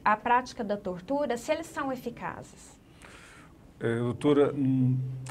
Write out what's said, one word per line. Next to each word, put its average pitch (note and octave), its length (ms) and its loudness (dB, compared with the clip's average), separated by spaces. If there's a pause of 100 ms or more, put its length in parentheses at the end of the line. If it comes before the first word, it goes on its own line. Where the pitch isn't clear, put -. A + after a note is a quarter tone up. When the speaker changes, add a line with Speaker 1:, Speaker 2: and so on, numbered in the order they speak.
Speaker 1:
à G#3+ 100 6
prática B3 480 0
da G#3 140 -2
tortura, A#3+ 640 -2
se A#3+ 120 -8
eles D#4+ 160 -2
são C#4+ 240 -4
eficazes. - 880 -10 (1040)
Speaker 2:
É, A#2 140 0
doutora, C#3 560 4
hum, C3 460 2 (320)